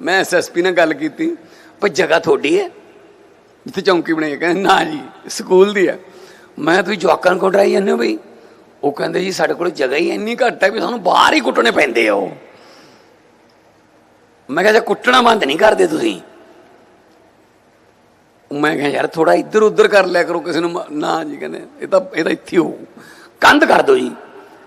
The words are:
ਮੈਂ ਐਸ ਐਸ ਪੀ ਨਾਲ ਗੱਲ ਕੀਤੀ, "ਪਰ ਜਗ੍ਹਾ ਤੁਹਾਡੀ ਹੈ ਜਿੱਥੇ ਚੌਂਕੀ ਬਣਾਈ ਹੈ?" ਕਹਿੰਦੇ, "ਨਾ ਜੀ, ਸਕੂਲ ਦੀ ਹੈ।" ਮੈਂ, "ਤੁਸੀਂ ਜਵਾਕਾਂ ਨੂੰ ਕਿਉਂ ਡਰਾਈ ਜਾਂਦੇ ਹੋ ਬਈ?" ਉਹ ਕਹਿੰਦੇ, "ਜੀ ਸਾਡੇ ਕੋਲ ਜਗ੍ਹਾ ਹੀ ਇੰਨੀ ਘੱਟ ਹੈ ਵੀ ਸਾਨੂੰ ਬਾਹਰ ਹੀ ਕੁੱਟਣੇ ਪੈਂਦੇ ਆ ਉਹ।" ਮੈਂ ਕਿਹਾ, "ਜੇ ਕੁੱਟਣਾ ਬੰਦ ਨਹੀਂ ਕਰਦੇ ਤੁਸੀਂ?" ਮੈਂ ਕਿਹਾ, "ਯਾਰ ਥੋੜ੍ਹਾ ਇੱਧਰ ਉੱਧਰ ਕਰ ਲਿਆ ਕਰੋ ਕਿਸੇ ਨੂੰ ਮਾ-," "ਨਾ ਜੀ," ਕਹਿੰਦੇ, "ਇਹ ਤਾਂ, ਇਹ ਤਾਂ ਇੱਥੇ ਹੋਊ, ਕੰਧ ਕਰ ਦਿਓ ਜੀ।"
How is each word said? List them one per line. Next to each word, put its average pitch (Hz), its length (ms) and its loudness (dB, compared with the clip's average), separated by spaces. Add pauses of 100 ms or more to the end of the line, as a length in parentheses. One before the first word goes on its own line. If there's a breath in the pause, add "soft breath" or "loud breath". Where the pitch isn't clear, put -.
ਮੈਂ 175 180 0
ਐਸ 175 140 -4
ਐਸ 170 160 0
ਪੀ 175 120 -4
ਨਾਲ 185 100 0
ਗੱਲ 165 220 2
ਕੀਤੀ, 160 440 -6 (440 loud breath)
"ਪਰ 202 80 0
ਜਗ੍ਹਾ 165 300 0
ਤੁਹਾਡੀ 151 400 0
ਹੈ 392 100 -4 (960)
ਜਿੱਥੇ - 160 -10
ਚੌਂਕੀ 170 320 0
ਬਣਾਈ 156 180 -4
ਹੈ?" 139 60 -6
ਕਹਿੰਦੇ, 175 240 -2
"ਨਾ 190 220 2
ਜੀ, 156 180 -8 (260)
ਸਕੂਲ 196 460 2
ਦੀ 190 140 2
ਹੈ।" 123 120 -4 (600 loud breath)
ਮੈਂ, 165 240 0
"ਤੁਸੀਂ 196 140 -4
ਜਵਾਕਾਂ 170 340 2
ਨੂੰ 180 80 0
ਕਿਉਂ 190 120 0
ਡਰਾਈ 170 200 2
ਜਾਂਦੇ 208 200 0
ਹੋ 233 60 0
ਬਈ?" 226 200 -2 (680 soft breath)
ਉਹ 143 80 0
ਕਹਿੰਦੇ, 165 280 -4
"ਜੀ 190 120 -4
ਸਾਡੇ 156 220 -2
ਕੋਲ 170 160 -4
ਜਗ੍ਹਾ 139 280 -2
ਹੀ 190 120 -2
ਇੰਨੀ 208 260 -6
ਘੱਟ 220 280 -2
ਹੈ 202 80 4
ਵੀ 220 80 -6
ਸਾਨੂੰ 233 240 -6
ਬਾਹਰ 180 300 4
ਹੀ 311 60 2
ਕੁੱਟਣੇ 233 320 0
ਪੈਂਦੇ 117 360 0
ਆ 101 60 2
ਉਹ।" 98 180 -2 (2250 soft breath)
ਮੈਂ 165 140 -2
ਕਿਹਾ, 214 100 4
"ਜੇ 220 60 6
ਕੁੱਟਣਾ 247 420 0
ਬੰਦ 226 220 2
ਨਹੀਂ 143 140 -2
ਕਰਦੇ 208 300 4
ਤੁਸੀਂ?" 120 340 -4 (2250)
ਮੈਂ 151 220 0
ਕਿਹਾ, 143 120 -2
"ਯਾਰ 135 200 -2
ਥੋੜ੍ਹਾ 160 260 2
ਇੱਧਰ 208 280 2
ਉੱਧਰ 214 260 4
ਕਰ 196 180 4
ਲਿਆ 180 180 0
ਕਰੋ 170 160 -4
ਕਿਸੇ 160 200 -4
ਨੂੰ 170 120 -2
ਮਾ-," 180 200 -8
"ਨਾ 160 320 -4
ਜੀ," 147 140 -12
ਕਹਿੰਦੇ, 156 300 -12 (140)
"ਇਹ 143 60 -8
ਤਾਂ, 185 140 2 (140)
ਇਹ 160 80 -2
ਤਾਂ - 80 -2
ਇੱਥੇ - 260 -6
ਹੋਊ, 156 160 2 (680 loud breath)
ਕੰਧ 294 240 4
ਕਰ 185 160 4
ਦਿਓ 139 140 4
ਜੀ।" 123 160 -2 (560)